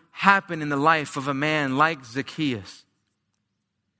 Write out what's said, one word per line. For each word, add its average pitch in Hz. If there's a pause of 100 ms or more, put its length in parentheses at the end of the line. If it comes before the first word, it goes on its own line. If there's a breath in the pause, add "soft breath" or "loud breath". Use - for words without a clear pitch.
(120)
happen 185
in 147
the 143
life 151
of 135
a 143
man 143
like 151
Zacchaeus? 123 (1160)